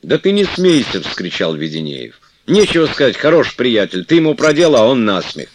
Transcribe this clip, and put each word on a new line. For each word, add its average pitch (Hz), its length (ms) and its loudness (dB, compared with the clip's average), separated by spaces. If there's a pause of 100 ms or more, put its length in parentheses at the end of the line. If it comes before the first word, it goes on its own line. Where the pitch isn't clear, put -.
«Да - 140 0
ты 185 140 0
не 202 140 2
смейся!» — 160 580 0
вскричал 85 540 -6
Веденеев. 76 640 -10 (260)
«Нечего 170 400 2
сказать, 127 300 0
хорош 156 400 2
приятель, 101 480 -2
ты 165 120 2
ему 156 180 2
про 151 180 0
дело, 147 280 4
а 107 40 6
он 123 200 2
насмех». 87 500 -4